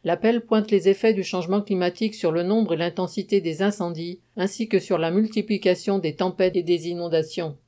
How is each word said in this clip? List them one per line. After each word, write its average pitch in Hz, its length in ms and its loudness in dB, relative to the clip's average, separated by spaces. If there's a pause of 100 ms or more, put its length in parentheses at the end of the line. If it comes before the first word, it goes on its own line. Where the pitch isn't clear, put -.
L'appel 220 400 2
pointe 214 260 2
les 190 160 4
effets 220 260 4
du 190 120 -2
changement 185 360 -2
climatique 185 540 -2
sur 165 160 0
le 170 120 0
nombre 202 300 2
et 160 40 0
l'intensité 185 640 0
des 165 200 -4
incendies, 175 600 -2 (160)
ainsi 202 320 -4
que 190 100 2
sur 185 180 0
la 165 140 0
multiplication 196 880 0
des 156 160 -2
tempêtes 185 400 0
et 175 80 0
des 165 240 0
inondations. 165 680 -4 (100)